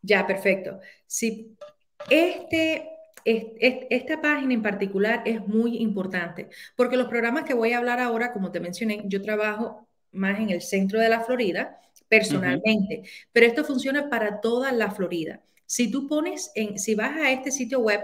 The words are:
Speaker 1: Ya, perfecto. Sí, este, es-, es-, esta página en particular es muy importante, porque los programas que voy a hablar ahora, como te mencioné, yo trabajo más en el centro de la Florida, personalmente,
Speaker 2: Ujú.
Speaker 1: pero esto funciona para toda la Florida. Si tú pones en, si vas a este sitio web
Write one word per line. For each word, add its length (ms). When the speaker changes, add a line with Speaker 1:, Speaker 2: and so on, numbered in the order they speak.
Speaker 1:
Ya, 260
perfecto. 520
Sí, 480
este, 800
es-, 220
es-, 320
esta 320
página 320
en 80
particular 640
es 220
muy 300
importante, 720
porque 220
los 100
programas 380
que 80
voy 180
a 60
hablar 240
ahora, 320
como 180
te 80
mencioné, 460
yo 160
trabajo 680
más 280
en 100
el 120
centro 380
de 80
la 140
Florida, 580
personalmente, 880
Speaker 2:
Ujú. 80
Speaker 1:
pero 160
esto 160
funciona 460
para 320
toda 300
la 200
Florida. 500
Si 240
tú 180
pones 460
en, 240
si 160
vas 220
a 160
este 180
sitio 300
web 240